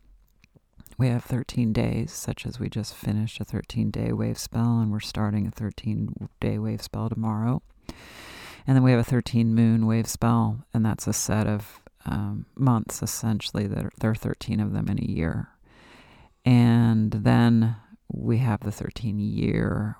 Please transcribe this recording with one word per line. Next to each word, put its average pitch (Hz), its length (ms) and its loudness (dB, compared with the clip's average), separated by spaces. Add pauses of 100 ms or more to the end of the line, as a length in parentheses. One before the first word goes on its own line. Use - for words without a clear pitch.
(960)
We 127 120 2
have 120 140 0
thirteen 120 500 -2
days, 117 380 -2
such - 360 -8
as 120 120 -10
we 104 100 -6
just - 260 -8
finished 107 440 -4
a 104 60 -8
thirteen-day 110 680 -4
wave 113 260 -4
spell, 117 400 0
and 107 120 0
we're 104 80 -2
starting 104 460 -2
a 92 60 -4
thirteen-day 107 1040 -6
wave 110 240 -4
spell 110 280 -6
tomorrow. 110 520 -2 (1040)
And 135 100 4
then 131 60 8
we 127 80 6
have 120 100 6
a 117 40 2
thirteen 117 500 2
moon 113 320 4
wave 113 220 2
spell, 113 680 0
and 113 100 2
that's - 220 -2
a 107 80 -2
set - 320 0
of, 104 380 -6 (240)
um, 104 480 -4
months, 120 480 0
essentially. - 640 -2
There, - 320 -4
there 110 100 2
are 110 60 2
thirteen - 440 -4
of 101 140 0
them 104 140 -2
in 101 100 0
a - 100 -2
year. - 420 -2 (960)
And 117 680 6
then 113 640 4 (340)
we 120 280 -2
have 123 240 0
the 104 100 -4
thirteen-year 107 1300 -2